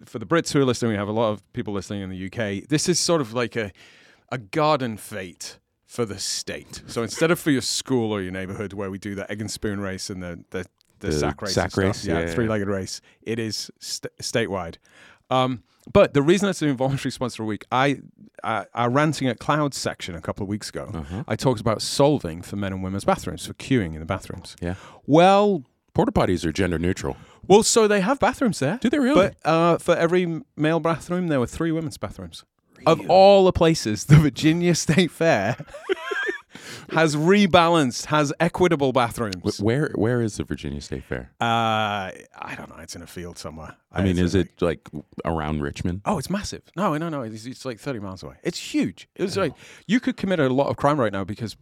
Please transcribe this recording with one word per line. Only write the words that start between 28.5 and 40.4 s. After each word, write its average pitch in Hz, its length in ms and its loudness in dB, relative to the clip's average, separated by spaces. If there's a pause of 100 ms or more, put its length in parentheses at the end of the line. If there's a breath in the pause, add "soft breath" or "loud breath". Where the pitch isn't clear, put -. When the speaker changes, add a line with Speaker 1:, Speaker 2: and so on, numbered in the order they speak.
Speaker 1:
there. 156 240 -2
Speaker 2:
Do 247 80 2
they 302 80 2
really? 247 300 4 (160)
Speaker 1:
But, - 40 0
uh, 165 300 4
for 170 160 2
every 170 300 2
m-, 165 200 -4 (120)
male 160 240 2
bathroom, 165 480 -2
there 147 100 2
were 120 80 0
three 165 240 -4
women's 160 280 -6
bathrooms. 95 440 -12 (440)
Of 160 120 6
Speaker 2:
Really? - 100 -10
Speaker 1:
all 190 380 10
the 175 60 4
places, 160 520 2
<laughs> - 80 6
the 151 40 12
Virginia 160 580 4
State 160 360 2
Fair 143 520 2
<laughs> 381 420 -8 (840 loud breath)
has 160 260 2
rebalanced, 170 880 4
has 151 340 2
equitable 165 520 2
bathrooms. 107 640 -2
Speaker 2:
Wh-, - 40 -4
where, 120 320 2
where 120 280 2
is 110 140 -2
the - 80 -4